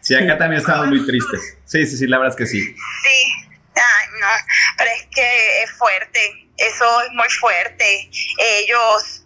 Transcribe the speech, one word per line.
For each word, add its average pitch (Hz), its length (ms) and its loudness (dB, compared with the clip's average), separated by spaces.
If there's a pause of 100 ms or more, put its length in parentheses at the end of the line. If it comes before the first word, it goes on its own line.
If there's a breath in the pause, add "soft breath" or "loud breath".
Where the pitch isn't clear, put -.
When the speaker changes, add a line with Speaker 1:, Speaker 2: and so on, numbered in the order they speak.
Speaker 1:
Sí, - 140 0
acá 170 220 2
también 160 240 0
estamos 151 260 0
muy 139 180 2
tristes. - 600 -4
Sí, 156 220 0
sí, 131 100 -8
sí, 131 100 -2
la 131 120 2
verdad 131 160 0
es - 20 -14
que 117 80 -2
sí. 101 160 -4
Speaker 2:
Sí. - 720 0 (420)
Ay, 220 320 2 (140)
no, 196 60 0 (500 loud breath)
pero - 140 0
es - 200 -8
que 240 520 2
es 226 80 -8
fuerte. 214 480 -2 (380)
Eso 233 440 2
es 247 100 -6
muy 240 180 -2 (120)
fuerte. 202 680 0 (280 loud breath)
Ellos 220 880 0